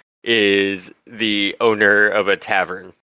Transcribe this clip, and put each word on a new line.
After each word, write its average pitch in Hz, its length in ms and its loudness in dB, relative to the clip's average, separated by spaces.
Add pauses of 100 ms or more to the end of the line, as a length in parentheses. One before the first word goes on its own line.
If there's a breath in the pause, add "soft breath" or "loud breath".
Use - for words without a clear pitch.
(240 soft breath)
is 98 680 0 (140)
the 104 540 -4
owner 104 480 4
of 98 200 0
a 98 80 2
tavern. 92 560 -4 (120)